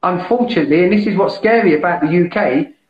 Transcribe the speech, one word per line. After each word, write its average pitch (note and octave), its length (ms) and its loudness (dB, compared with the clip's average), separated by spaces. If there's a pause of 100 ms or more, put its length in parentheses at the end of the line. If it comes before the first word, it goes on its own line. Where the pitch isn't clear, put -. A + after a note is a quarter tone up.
unfortunately, F3+ 800 0
and F#3 80 2
this G#3 160 0
is G3 100 -2
what's - 180 0
scary A3 420 2
about F3 240 -2
the - 60 0
U F3 220 2
K, C#4 440 -2 (160)